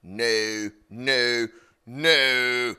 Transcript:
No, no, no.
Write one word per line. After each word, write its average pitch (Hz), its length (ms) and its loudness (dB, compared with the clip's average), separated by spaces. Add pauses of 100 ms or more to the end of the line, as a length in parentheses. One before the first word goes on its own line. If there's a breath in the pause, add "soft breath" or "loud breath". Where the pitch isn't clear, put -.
No, 110 680 -2 (180)
no, 120 580 0 (380 loud breath)
no. 127 920 2